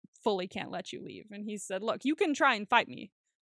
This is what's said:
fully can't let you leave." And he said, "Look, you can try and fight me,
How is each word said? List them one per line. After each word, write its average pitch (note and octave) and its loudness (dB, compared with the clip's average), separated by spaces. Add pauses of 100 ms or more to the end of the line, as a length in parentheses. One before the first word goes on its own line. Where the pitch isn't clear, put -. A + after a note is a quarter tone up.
(240)
fully F#3 2
can't - -8
let F3+ -6
you - -10
leave." - -14
And G3+ -12
he G#3+ -6
said, G3 -4
"Look, G#3+ 0
you D4 2
can D#4+ 2
try C4+ 4
and G#3 -6
fight A#3 6
me, - -14 (320)